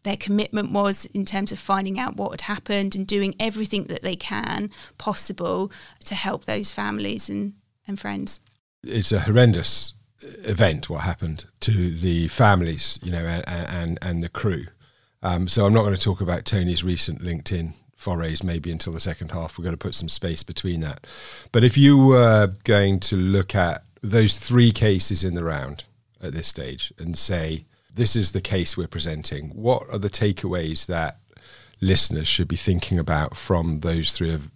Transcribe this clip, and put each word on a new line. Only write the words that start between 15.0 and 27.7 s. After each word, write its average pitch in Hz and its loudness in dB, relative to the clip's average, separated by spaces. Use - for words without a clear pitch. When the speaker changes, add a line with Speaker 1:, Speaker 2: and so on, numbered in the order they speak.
Speaker 2:
Um, 90 -2
so 104 4
I'm 101 6
not 113 6
gonna 101 0
talk 92 0
about 87 -2
Tony's 90 0
recent 85 -2
LinkedIn 85 -4
forays, 82 -4
maybe 85 -4
until 82 -4
the 80 -6
second - -6
half. 82 -8
We're 85 -8
gonna 82 -4
put - -6
some 82 -4
space 85 -2
between 85 -6
that. 73 -10
But 117 6
if 123 6
you 139 10
were 117 8
going 98 4
to - 0
look 95 2
at 87 0
those 110 4
three 120 6
cases 101 2
in 90 -2
the 87 -4
round 73 -6
at 82 -10
this 82 -4
stage - -6
and 82 -6
say, 80 -2